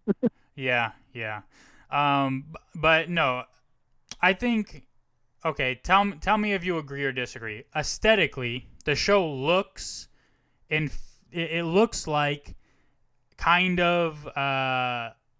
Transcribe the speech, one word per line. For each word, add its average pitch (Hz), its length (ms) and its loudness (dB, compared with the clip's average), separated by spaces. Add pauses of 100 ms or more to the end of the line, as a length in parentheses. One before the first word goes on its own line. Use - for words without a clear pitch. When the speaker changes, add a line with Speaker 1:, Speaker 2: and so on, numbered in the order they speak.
Speaker 1:
<laughs> 220 240 0 (240)
Speaker 2:
Yeah, 123 380 0 (220)
yeah. 110 260 -6 (500)
Um, 139 640 0
b-, 165 60 -16 (160)
but 160 340 2
no, 139 360 0 (760)
I 185 140 4
think, 214 520 -4 (580)
okay, 131 380 -2
tell 190 180 4
m-, 196 200 -2
tell 202 160 2
me 208 160 0
if 185 100 -2
you 175 140 -2
agree 139 280 -6
or 135 80 -2
disagree. 117 520 -8 (100)
Aesthetically, 143 920 0 (160)
the 147 100 2
show 196 320 2
looks 151 800 -2 (600)
in 156 180 0
f-, - 140 -6 (320)
it, 165 200 -6
it 170 120 -2
looks 196 420 0
like 147 480 -2 (840)
kind 180 420 4
of, 170 460 0 (100)
uh, 131 760 -2 (300)